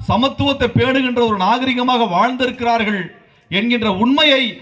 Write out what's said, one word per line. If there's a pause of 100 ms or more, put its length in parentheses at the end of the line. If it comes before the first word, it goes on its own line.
சமத்துவத்தை
பேணுகின்ற
ஒரு
நாகரிகமாக
வாழ்ந்திருக்கிறார்கள் (420)
என்கின்ற
உண்மையை